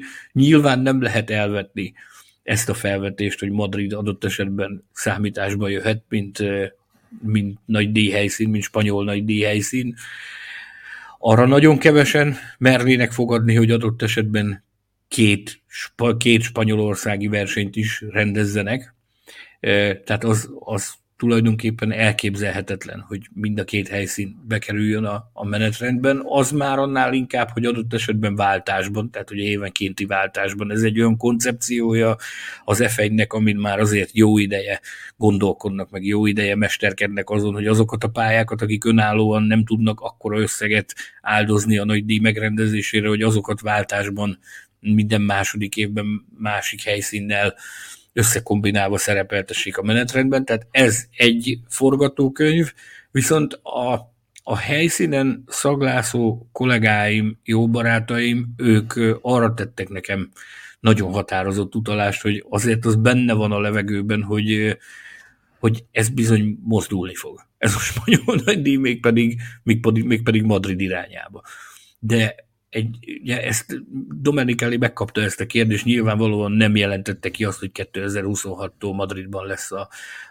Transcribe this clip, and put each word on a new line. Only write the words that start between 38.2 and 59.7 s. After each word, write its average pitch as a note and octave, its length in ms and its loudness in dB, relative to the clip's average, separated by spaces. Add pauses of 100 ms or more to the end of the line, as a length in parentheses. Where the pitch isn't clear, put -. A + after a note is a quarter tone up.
akik G#2 240 -2
önállóan G#2+ 580 4
nem A2 220 4
tudnak A2 340 0
akkora - 400 -6
összeget G#2+ 560 -2 (260)
áldozni G#2+ 560 2
a G2+ 80 -2
nagy G#2+ 200 0
díj G#2+ 140 2
megrendezésére, G#2+ 880 0
hogy G#2+ 140 0
azokat G#2+ 400 0
váltásban G2+ 800 -4 (400)
minden G#2+ 420 2
második G2+ 540 -2
évben G#2 500 -4 (120)
másik G#2 460 -6
helyszínnel G2+ 720 -2 (640)
összekombinálva G2+ 800 0
szerepeltessék G2 800 -2
a G2 60 -2
menetrendben, C3 640 2
tehát A2+ 260 -2
ez A#2+ 340 4 (100)
egy A#2 440 2 (100)
forgatókönyv, C#3 1040 2 (380)
viszont C#3+ 420 2
a, B2 600 -4 (280)
a A2+ 140 -4
helyszínen C#3+ 920 0
szaglászó B2+ 1040 0
kollégáim, G#2+ 920 2
jó A2+ 240 2
barátaim, A#2+ 920 0
ők, A2+ 380 2
ö, A2+ 260 2
arra A#2+ 320 2
tettek G2 360 -8